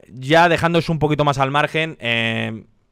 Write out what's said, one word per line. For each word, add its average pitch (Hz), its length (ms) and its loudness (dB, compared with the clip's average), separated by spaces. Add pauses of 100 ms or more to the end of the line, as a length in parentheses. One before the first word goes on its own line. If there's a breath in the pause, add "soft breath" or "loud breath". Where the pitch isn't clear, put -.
ya 147 400 4
dejando 165 300 2
eso 165 140 0
un 160 60 -2
poquito 147 260 0
más 143 120 0
al 135 140 0
margen, 147 500 -2
eh, 113 640 -4 (280)